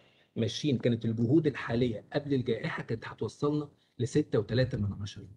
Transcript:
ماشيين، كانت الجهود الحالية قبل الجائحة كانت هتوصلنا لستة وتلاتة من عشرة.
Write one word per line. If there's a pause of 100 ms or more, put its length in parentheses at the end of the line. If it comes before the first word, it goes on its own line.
(360)
ماشيين،
كانت
الجهود
الحالية
قبل
الجائحة
كانت
هتوصلنا (300)
لستة
وتلاتة
من (100)
عشرة.